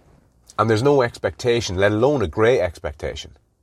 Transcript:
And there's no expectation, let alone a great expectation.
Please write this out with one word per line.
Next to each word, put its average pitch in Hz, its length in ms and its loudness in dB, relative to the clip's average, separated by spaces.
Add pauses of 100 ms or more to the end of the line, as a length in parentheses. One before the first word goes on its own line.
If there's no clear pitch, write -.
(580)
And 107 100 0
there's 110 140 2
no 139 220 2
expectation, 117 720 -4
let 98 140 2
alone 120 320 2
a 90 40 -2
great 110 320 2
expectation. 78 800 -8 (260)